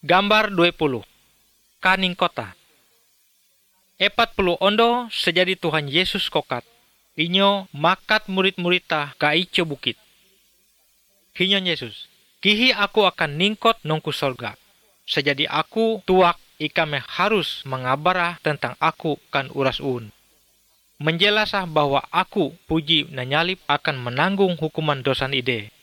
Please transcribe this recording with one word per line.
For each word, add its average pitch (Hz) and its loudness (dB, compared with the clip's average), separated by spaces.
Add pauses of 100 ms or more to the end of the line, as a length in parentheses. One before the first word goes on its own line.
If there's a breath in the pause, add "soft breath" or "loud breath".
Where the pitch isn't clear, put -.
Gambar 202 4
dua 170 4
puluh. 131 -2 (800)
Kaning 185 2
kota. 117 -4 (1400)
Epat 208 0
puluh 180 2
ondo 233 2
sejadi 180 0
Tuhan 151 -2
Yesus 180 -2
kokat. 135 -4 (560)
Inyo 190 2
makat 165 0
murid-murid 185 0
ta 147 -4
ka 147 2
ico 175 0
bukit. 135 -6 (1400)
Hinyo 196 0
Yesus, 160 -6 (320)
"Kihi 214 2
aku 208 0
akan 165 0
ningkot 208 0
nongku 156 -2
sorga. 123 -6 (560)
Sejadi 143 0
aku 220 -2
tuak 185 4 (240)
ikame 151 -2
harus - -2
mengabara 151 -2
tentang 139 -4
aku 151 -2 (160)
kan 135 -2
uras 131 0
un. 120 -6 (880)
Menjelasah 202 0
bahwa 147 2
aku 170 0 (160)
puji 160 0
nanyalip 143 -2
akan 143 -2
menanggung 175 0
hukuman 151 -2
dosan 135 -2
ide. 120 -4